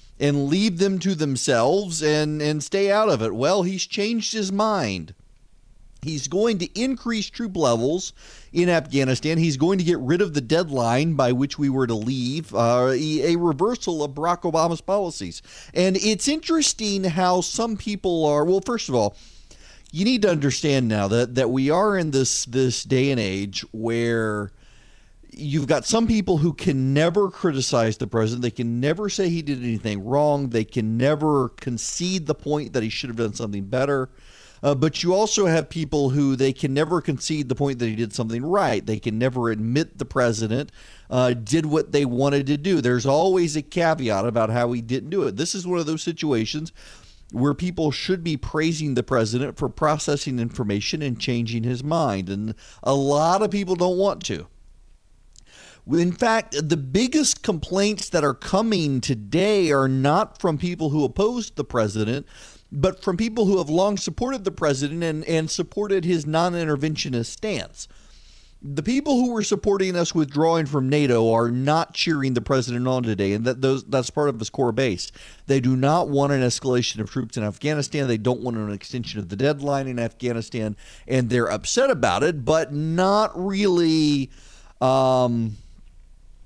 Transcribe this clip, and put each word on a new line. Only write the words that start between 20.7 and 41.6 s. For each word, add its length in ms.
now 200
that, 280
that 140
we 220
are 260
in 140
this, 340
this 380
day 260
and 100
age 520
where 800
you've 340
got 200
some 200
people 320
who 160
can 400
never 380
criticize 640
the 80
president. 380
They 80
can 280
never 300
say 180
he 140
did 220
anything 420
wrong. 440
They 160
can 320
never 520
concede 800
the 80
point 380
that 100
he 60
should 200
have 80
done 160
something 300
better. 480
Uh, 100
but 300
you 100
also 320
have 240
people 400
who 260
they 160
can 220
never 260
concede 500
the 40
point 240
that 100
he 80
did 180
something 300
right. 400
They 140
can 220
never 320
admit 480
the 60
president, 640
uh, 220
did 340